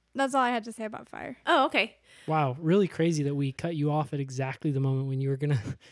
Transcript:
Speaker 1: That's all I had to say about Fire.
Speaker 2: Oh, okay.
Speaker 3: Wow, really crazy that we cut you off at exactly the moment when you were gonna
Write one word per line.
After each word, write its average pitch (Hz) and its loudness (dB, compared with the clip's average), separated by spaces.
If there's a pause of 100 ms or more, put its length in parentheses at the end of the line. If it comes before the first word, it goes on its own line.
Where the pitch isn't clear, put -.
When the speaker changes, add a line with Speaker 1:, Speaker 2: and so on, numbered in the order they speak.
(140)
Speaker 1:
That's 269 0
all 262 4
I 247 2
had 226 -2
to 233 -12
say 220 -10
about - -12
Fire. - -12 (100)
Speaker 2:
Oh, 294 6
okay. 226 0 (320)
Speaker 3:
Wow, 151 2
really 175 4
crazy 160 0
that 143 0
we 139 0
cut 170 -6
you 147 0
off 151 -2
at 143 -4
exactly 135 -4
the 135 0
moment 135 0
when 135 -2
you 135 -2
were 135 0
gonna 139 0 (300)